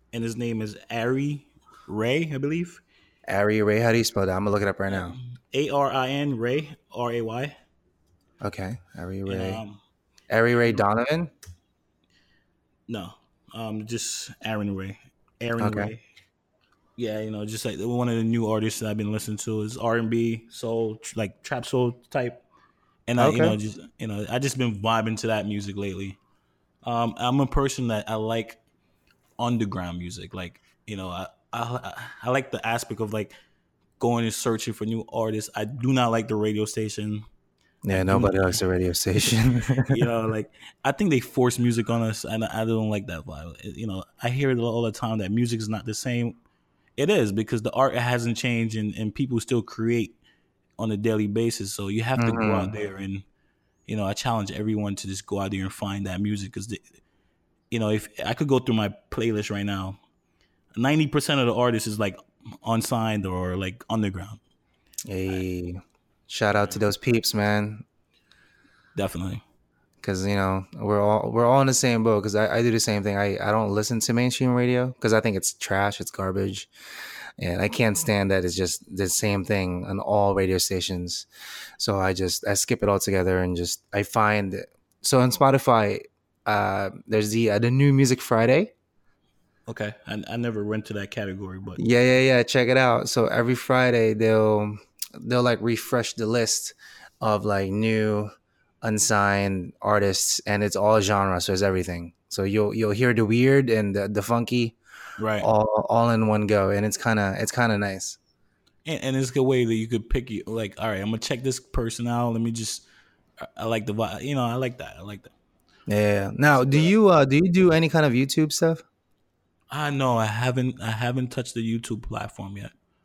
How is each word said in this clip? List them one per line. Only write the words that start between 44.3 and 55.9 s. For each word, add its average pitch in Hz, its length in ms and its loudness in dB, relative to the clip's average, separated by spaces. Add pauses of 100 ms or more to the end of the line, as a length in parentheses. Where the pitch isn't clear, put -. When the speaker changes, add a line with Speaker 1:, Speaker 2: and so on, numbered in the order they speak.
Speaker 1:
it 120 80 2
all 117 240 0
the 110 80 0
time 110 280 -4
that 98 120 -2
music 117 280 2
is 107 100 -6
not 110 160 -6
the 110 100 -6
same. 120 400 -2 (600)
It 147 140 2
is, 131 220 4
because 110 320 -2
the 120 80 -4
art 131 240 2
hasn't 120 420 -2
changed, 117 380 -2
and, 104 180 -4
and 107 220 -6
people 127 240 -2
still 117 220 0
create 113 540 -2 (640)
on 110 140 -4
a 104 60 -2
daily 107 300 0
basis. 107 460 -2
So 101 140 -8
you 107 160 -2
have 120 220 0
to 110 80 2
go 110 200 0
out 95 180 -2
Speaker 2:
Mm-hmm. - 20 -10
Speaker 1:
there 101 240 -8
and, 98 260 -8 (640)
you 110 80 -6
know, 104 100 -2
I 98 80 -2
challenge 107 380 -4
everyone 107 460 -2
to - 100 -10
just 95 180 -8
go 101 140 -4
out 98 120 -4
there 95 120 -4
and 95 100 -8
find 101 320 -6